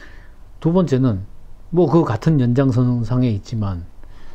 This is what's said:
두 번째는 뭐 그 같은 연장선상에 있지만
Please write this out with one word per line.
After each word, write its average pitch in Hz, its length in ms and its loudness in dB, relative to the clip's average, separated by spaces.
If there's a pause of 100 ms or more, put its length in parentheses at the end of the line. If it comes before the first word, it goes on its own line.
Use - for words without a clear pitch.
(600)
두 160 140 0
번째는 131 460 2 (500)
뭐 170 160 4
그 160 180 4
같은 147 340 2
연장선상에 123 920 2
있지만 98 540 -4 (500)